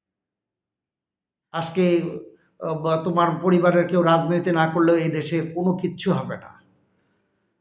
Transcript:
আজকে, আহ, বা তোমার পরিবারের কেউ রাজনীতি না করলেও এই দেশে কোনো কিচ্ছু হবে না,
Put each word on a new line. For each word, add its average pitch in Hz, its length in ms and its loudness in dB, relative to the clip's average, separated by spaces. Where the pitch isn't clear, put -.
আজকে, 165 340 -2
আহ, 165 140 -4
বা 160 240 -2
তোমার 170 320 0
পরিবারের 175 460 2
কেউ 180 140 0
রাজনীতি 170 500 2
না 160 160 2
করলেও 165 280 4
এই 160 160 0
দেশে 160 440 -4
কোনো 180 220 -2
কিচ্ছু 180 340 -4
হবে 92 260 -4
না, - 140 -20